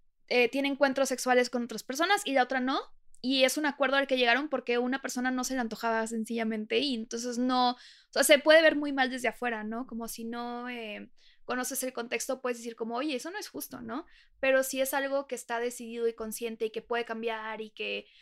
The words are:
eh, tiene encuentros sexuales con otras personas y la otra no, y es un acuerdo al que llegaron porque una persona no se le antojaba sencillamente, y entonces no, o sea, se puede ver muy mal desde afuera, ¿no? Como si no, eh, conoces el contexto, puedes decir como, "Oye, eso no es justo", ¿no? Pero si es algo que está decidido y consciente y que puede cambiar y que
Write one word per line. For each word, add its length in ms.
eh, 220
tiene 200
encuentros 400
sexuales 400
con 140
otras 200
personas 420
y 80
la 100
otra 160
no, 200
y 220
es 140
un 80
acuerdo 320
al 100
que 100
llegaron 320
porque 280
una 240
persona 300
no 120
se 120
le 60
antojaba 460
sencillamente, 720
y 160
entonces 420
no, 340
o 60
sea, 120
se 160
puede 220
ver 140
muy 180
mal 160
desde 180
afuera, 360
¿no? 240
Como 200
si 180
no, 440
eh, 420
conoces 380
el 100
contexto, 480
puedes 180
decir 160
como, 200
"Oye, 200
eso 160
no 80
es 100
justo", 320
¿no? 240
Pero 240
si 180
es 120
algo 340
que 80
está 240
decidido 480
y 60
consciente 520
y 60
que 120
puede 220
cambiar 560
y 100
que 340